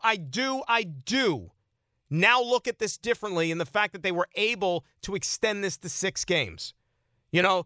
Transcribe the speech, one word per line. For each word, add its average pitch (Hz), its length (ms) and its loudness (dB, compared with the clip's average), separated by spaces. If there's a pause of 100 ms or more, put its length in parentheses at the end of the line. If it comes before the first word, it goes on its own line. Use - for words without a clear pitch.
I 220 140 2
do, 247 500 -2
I 233 160 2
do 160 680 -2 (580)
now 208 320 4
look 247 260 0
at 233 120 -4
this 214 180 -4
differently 190 540 -2
in 165 60 -2
the 170 80 -2
fact 208 280 0
that 180 100 -10
they 190 80 0
were 175 240 0
able 202 500 0 (180)
to 202 120 -6
extend 202 480 0
this 190 140 -2
to 180 120 -12
six - 360 -4
games. 117 480 -2 (580)
You 165 100 4
know, 185 240 2